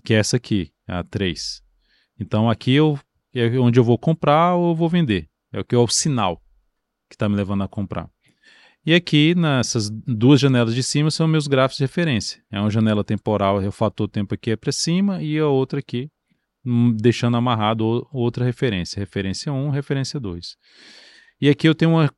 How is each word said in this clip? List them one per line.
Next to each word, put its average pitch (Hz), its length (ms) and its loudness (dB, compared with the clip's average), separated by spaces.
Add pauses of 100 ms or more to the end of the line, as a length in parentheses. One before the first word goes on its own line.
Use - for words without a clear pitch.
que 117 100 0
é 110 40 4
essa 107 200 0
aqui, 98 340 -4 (160)
a 90 160 -8
três. - 580 -6 (560)
Então, 107 320 0
aqui 117 240 -2
eu, 151 240 2 (380)
é 117 120 0 (120)
onde 123 200 4
eu 123 40 6
vou 117 140 4
comprar 165 580 2
ou 175 160 0
eu 165 40 0
vou 165 140 0
vender. 123 400 0 (220)
É 107 80 -8
o 92 60 -6
que 120 100 -2
é - 20 4
o 120 120 4
sinal 110 520 -2 (680)
que - 80 -20
tá 107 100 -2
me 104 80 0
levando 98 280 -2
a 95 40 -6
comprar. 90 420 -10 (720)
E 160 120 2
aqui, 165 400 2
nessas 127 560 0
duas 120 480 4
janelas 120 340 2
de 127 80 -2
cima, 147 300 0
são 160 160 0
meus 156 180 0
gráficos 135 320 0
de 143 60 -2
referência. 135 640 -4
É 101 100 -6
uma 107 120 0
janela 107 320 2
temporal, 101 560 0
o 95 120 -4
fator 107 380 -2
tempo 104 240 -6
aqui - 180 -8
é 110 40 0
pra 143 160 -6
cima, 180 500 -2
e 151 160 -4
a 156 100 0
outra 135 320 0
aqui, 127 300 -8 (560)
hum, 120 260 2
deixando 120 460 2
amarrado 113 480 0
o-, 117 260 -2
outra 120 320 -4
referência. 113 560 -4
Referência 101 540 -6
um, 135 160 -4
referência 139 500 -4
dois. 87 380 -10 (800)
E 135 80 2
aqui 147 220 4
eu 156 60 4
tenho 165 160 2
uma 160 260 4